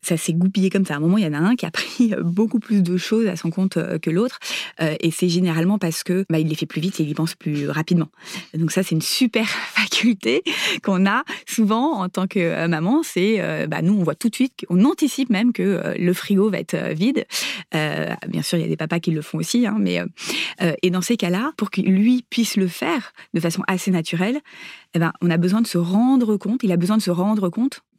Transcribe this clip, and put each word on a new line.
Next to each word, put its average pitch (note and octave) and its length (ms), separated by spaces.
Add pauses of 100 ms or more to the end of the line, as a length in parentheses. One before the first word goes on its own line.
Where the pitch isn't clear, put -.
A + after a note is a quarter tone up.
ça E3+ 160
s'est E3 160
goupillé F#3+ 380
comme G3 120
ça. D#3 120
À - 20
un - 20
moment, F3 200
il G#3+ 40
y E3 40
en D3+ 60
a D3 40
un F#3+ 180
qui G#3 120
a - 20
pris, - 420
euh, - 120
beaucoup G3+ 360
plus G#3 220
de F3+ 160
choses A3 300
à F#3 80
son E3 160
compte, F#3+ 260
euh, D#3+ 220
que E3 100
l'autre. G#3 300 (420)
Euh, D#3 180
et E3 120
c'est F3+ 180
généralement F3 480
parce E3 260
que, F#3 240
bah, E3 120
il D#3+ 80
les D#3 80
fait E3 100
plus D#3 160
vite F#3+ 180
et D#3+ 40
il D3 60
y D3+ 40
pense D#3+ 220
plus D3 340
rapidement. D#3 400 (460)
Donc D#3+ 160
ça, F#3 100
c'est F#3 140
une D#3 60
super A3+ 480
<laughs> - 260
faculté A3+ 680 (420)
qu'on F#3+ 220
a A3 180 (240)
souvent A3+ 540
en F3+ 80
tant F#3 160
que, F#3+ 140
euh, E3 280
maman. F3 360
C'est, G#3 360
euh, D#3+ 280
bah, D#3 160
nous, F3+ 100
on G3+ 100
voit D#3+ 120
tout - 140
de - 60
suite, - 340
on F3+ 160
anticipe C#4 440
même A3+ 240
que, - 80
euh, F#3+ 380
le F3 140
frigo G3 360
va F#3 80
être, E3+ 160
euh, - 200
vide. A3 320 (500)
Euh, D3+ 320 (200)
bien E3 140
sûr, E3+ 160
il E3 40
y D#3+ 40
a - 40
des D#3+ 80
papas D#3+ 220
qui E3 120
le D#3 100
font - 160
aussi, A#3 300
hein, G3+ 120
mais, F2+ 200
euh, F2 60 (580)
euh, E3 180
et F3+ 80
dans F#3 120
ces A#3 140
cas-là, G3+ 420
pour G3+ 120
que F#3+ 120
lui G#3+ 460
puisse - 280
le F#3+ 120
faire B3+ 460 (220)
de E3 40
façon E3 280
assez F#3+ 240
naturelle, F3+ 500 (520)
eh E3+ 60
ben, E3 120 (100)
on F3 80
a E3 80
besoin F#3 240
de A3+ 60
se - 100
rendre G#3+ 600
compte, G#3 260
il F#3+ 80
a E3+ 60
besoin F3+ 200
de G#3+ 40
se F#3 100
rendre F#3+ 380
compte A#3 320 (180)